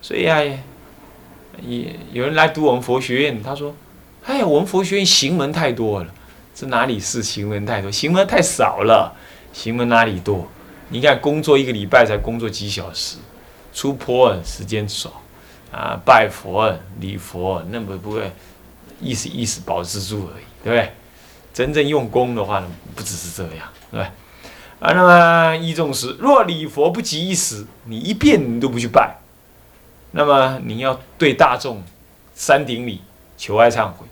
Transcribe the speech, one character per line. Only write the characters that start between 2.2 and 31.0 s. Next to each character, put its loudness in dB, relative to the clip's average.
人 -2
来 4
读 -2
我 6
们 0
佛 0
学 -4
院， -2
他 -8
说 -12
：“哎 -4
呀， 2
我 4
们 -2
佛 0
学 -2
院 0
行 2
门 -2
太 -2
多 -2
了。” -14
这 -12
哪 0
里 -2
是 -6
行 -6
门 -6
太 -4
多？ -8
行 -2
门 4
太 0
少 0
了， 4
行 -8
门 0
哪 6
里 -4
多？ -4
你 -6
看， 4
工 0
作 6
一 4
个 -4
礼 -4
拜 4
才 0
工 -6
作 -6
几 -10
小 -8
时， -10
出 -4
坡 4
时 -12
间 -6
少 -12
啊， -8
拜 8
佛、 -2
礼 -10
佛， -6
那 -8
么 -10
不 -14
会 -6
意 -6
思 -8
意 -6
思 -6
保 -4
持 -8
住 -8
而 -18
已， -20
对 0
不 4
对？ -6
真 -2
正 2
用 0
功 0
的 -2
话 -2
呢， -8
不 -12
只 -8
是 -12
这 -10
样， -16
对 -
不 -8
对？ -4
啊， 4
那 6
么 8
依 -4
众 -2
十， -6
若 6
礼 -4
佛 0
不 -4
及 -6
一 -2
时， -6
你 -10
一 -6
遍 4
你 -2
都 0
不 -4
去 -4
拜， 2
那 0
么 4
你 -8
要 -4